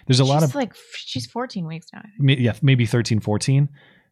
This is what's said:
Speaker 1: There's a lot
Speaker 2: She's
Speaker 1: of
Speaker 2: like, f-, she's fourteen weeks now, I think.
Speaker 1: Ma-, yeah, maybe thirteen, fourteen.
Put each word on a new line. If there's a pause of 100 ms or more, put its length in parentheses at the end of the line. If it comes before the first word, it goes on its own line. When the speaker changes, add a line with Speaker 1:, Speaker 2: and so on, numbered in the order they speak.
Speaker 1:
There's
a
lot
Speaker 2:
She's
Speaker 1:
of
Speaker 2:
like,
f-,
she's
fourteen
weeks
now,
I
think.
Speaker 1:
Ma-,
yeah,
maybe
thirteen,
fourteen. (420)